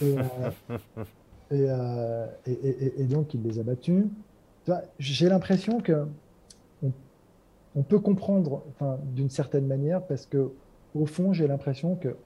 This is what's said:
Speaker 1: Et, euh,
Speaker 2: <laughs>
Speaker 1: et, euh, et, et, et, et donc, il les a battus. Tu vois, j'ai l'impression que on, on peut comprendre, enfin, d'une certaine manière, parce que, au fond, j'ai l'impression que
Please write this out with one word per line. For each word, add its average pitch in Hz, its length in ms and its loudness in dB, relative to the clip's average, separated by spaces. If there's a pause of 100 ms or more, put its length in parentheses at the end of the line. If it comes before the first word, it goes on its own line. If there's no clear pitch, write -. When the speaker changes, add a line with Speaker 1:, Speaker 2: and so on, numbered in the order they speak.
Speaker 1:
Et, 143 180 2
euh, 127 580 -6
Speaker 2:
<laughs> - 720 -16
Speaker 1:
et, 139 180 4
euh, 120 580 -2 (200)
et, 127 60 -2
et, 135 340 -2
et, 139 160 -2
et - 20 2
donc, 147 300 0
il 117 80 -4
les 110 160 -2
a 113 40 -4
battus. 147 420 2 (600)
Tu 160 60 -2
vois, - 120 0 (160)
j'ai 143 300 2
l'impression 190 520 2
que 151 260 2 (800)
on, 135 80 0 (800)
on 139 80 2
peut 202 160 4
comprendre, 190 720 2
enfin, 135 280 -4 (160)
d'une 135 160 0
certaine 139 360 0
manière, 139 360 0
parce 143 240 -6
que, 135 240 0 (440)
au 151 120 2
fond, 180 260 0
j'ai 165 160 4
l'impression 139 480 -2
que 135 300 -4